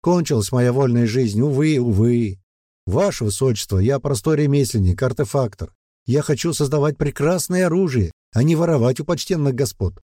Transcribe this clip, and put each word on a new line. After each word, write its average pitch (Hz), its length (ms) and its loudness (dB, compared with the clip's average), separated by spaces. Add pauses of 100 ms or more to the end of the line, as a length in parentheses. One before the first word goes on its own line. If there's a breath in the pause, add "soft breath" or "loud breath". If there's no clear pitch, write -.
Кончилась 156 520 0
моя 123 200 2
вольная 120 340 2
жизнь, 110 340 0
увы, 147 380 0
увы. 117 600 0 (460)
Ваше 147 380 -2
высочество, 107 540 -2
я 123 200 2
простой 143 380 -2
ремесленник, 135 680 2
артефактор. 123 720 -4 (320)
Я 135 160 0
хочу 151 320 -2
создавать 147 420 0
прекрасное 175 680 -2
оружие, 156 460 0 (200)
а 113 100 2
не 160 140 4
воровать 151 440 2
у 147 40 -4
почтенных 151 500 -2
господ. 120 560 -4